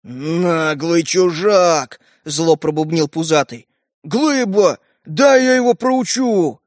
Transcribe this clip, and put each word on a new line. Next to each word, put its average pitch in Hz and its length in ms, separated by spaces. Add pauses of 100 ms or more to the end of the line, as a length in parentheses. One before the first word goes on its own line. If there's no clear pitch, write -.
«Наглый 160 960
чужак!» — 175 960 (240)
зло 156 300
пробубнил 156 540
пузатый. 156 580 (380)
«Глыба, 208 720 (260)
дай 262 380
я 254 140
его 240 180
проучу!» 233 920